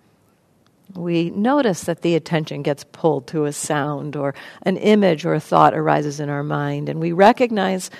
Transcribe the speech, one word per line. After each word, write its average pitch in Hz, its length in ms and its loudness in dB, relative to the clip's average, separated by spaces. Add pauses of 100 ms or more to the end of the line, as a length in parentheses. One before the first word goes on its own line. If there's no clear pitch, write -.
(960)
We 170 360 -2
notice 240 540 0
that 170 180 -4
the 170 120 2
attention 156 480 -2
gets 143 220 -4
pulled 139 440 -2
to 151 180 -2
a 147 60 -4
sound 147 640 -4
or 139 180 -4 (300)
an 196 140 0
image 190 480 2
or 160 100 0
a 156 60 0
thought 156 340 4
arises 151 460 0
in 147 80 -6
our 143 160 -4
mind, 147 440 -4
and 147 120 -6
we 165 100 -2
recognize 196 880 2